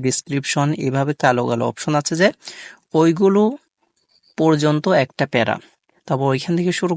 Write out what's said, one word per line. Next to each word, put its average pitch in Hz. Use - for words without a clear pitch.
description, 139
এভাবে 135
কালো 123
কালো 120
অপশন -
আছে 147
যে 180
ওইগুলো 170
পর্যন্ত 151
একটা -
প্যারা। 113
তারপর 139
ওইখান 135
থেকে 180
শুরু 175